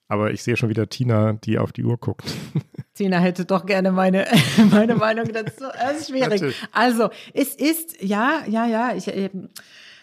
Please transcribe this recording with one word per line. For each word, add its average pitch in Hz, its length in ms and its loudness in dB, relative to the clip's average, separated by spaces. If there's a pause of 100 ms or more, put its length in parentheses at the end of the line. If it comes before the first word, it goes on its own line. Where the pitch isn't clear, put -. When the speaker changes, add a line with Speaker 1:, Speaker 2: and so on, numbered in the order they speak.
Speaker 1:
Aber 107 220 -2
ich - 140 -6
sehe 120 120 0
schon 117 120 0
wieder 110 200 0
Tina, 110 440 2
die 110 260 -2
auf 110 140 -2
die 120 100 -8
Uhr 117 160 0
guckt. - 340 -8 (300)
<laughs> - 320 -18
Speaker 2:
Tina 190 240 0
hätte 180 260 2
doch 185 220 0
gerne 190 240 2
meine, 185 340 2 (240)
<laughs> 214 220 6
meine 214 240 6
Meinung 220 380 0
dazu. 220 320 -8 (100)
Das 285 280 -4
ist 302 80 -12
schwierig. 262 200 0
Speaker 1:
Natürlich. 170 400 -2
Speaker 2:
Also, 226 400 2 (240)
es 269 220 -2
ist, 320 440 -4
ja, 226 480 0
ja, 226 180 0
ja, 226 280 -2
ich, 185 140 -8
ähm, 190 400 -6 (540)